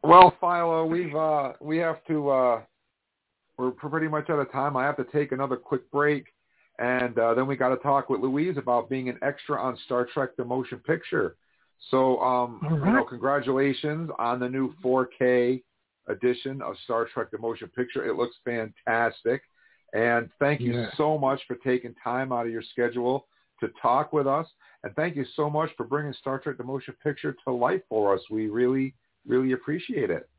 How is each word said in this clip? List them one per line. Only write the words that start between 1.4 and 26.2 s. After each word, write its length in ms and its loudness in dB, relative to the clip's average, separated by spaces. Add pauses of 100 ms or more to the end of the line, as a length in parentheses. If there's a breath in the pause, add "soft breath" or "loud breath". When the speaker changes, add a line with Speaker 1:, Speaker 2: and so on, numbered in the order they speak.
Speaker 1:
we 180 -4
have 280 -2
to, 240 0
uh, 320 4 (960)
we're 140 -2
pr-, 160 -12
pretty 200 -2
much 220 -4
out 80 2
of 120 -2
time. 260 -2
I 80 0
have 120 -2
to 80 -4
take 280 -2
another 240 -4
quick 340 -6
break, 420 0 (460)
and, 400 -2
uh, 160 4
then 120 2
we 100 -2
gotta 200 2
talk 320 0
with 140 0
Louise 340 0
about 320 0
being 220 -4
an 100 -8
extra 400 -4
on 240 -4
Star 220 -2
Trek: 300 -4
The 80 -4
Motion 360 -4
Picture. 560 -2 (540)
So, 320 4
um, 420 0
Speaker 2:
All 60 -4
Speaker 1:
you 80 2
know, 180 2
Speaker 2:
right. 120 0
Speaker 1:
congratulations 1080 -2
on 220 -2
the 80 -2
new 320 -2
four 260 2
K 560 2 (460)
edition 540 -2
of 220 -10
Star 220 -2
Trek: 240 -8
The 80 -10
Motion 300 -6
Picture. 380 -6
It 100 -2
looks 280 -4
fantastic. 1000 -2 (500 soft breath)
And 460 0
thank 220 2
you 140 -2
Speaker 2:
Yeah. 220 -4
Speaker 1:
so 220 2
much 280 -2
for 100 -8
taking 400 -2
time 360 -4
out 140 -2
of 60 -4
your 100 -6
schedule 640 -2 (340)
to 80 -2 (120)
talk 320 0
with 140 0
us. 200 0 (380 soft breath)
And 100 -12
thank 220 -4
you 80 -4 (100)
so 160 -2
much 260 -2
for 80 -6
bringing 280 -4
Star 260 -6